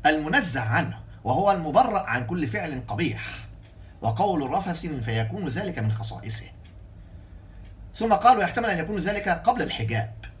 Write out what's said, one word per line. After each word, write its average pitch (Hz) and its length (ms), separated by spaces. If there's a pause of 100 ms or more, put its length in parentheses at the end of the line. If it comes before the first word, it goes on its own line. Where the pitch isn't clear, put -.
المنزه 156 560
عنه 113 380 (240)
وهو 170 280
المبرأ 185 480
عن 117 260
كل 160 220
فعل 147 400
قبيح، 113 360 (760)
وقول 143 500
رفث 175 340
فيكون 117 600
ذلك 170 340
من 110 120
خصائصه." - 540 (1500)
ثم 220 180
قال: 208 240
"ويحتمل 208 280
أن 185 140
يكون 190 180
ذلك 190 320
قبل 233 320
الحجاب 110 520 (260)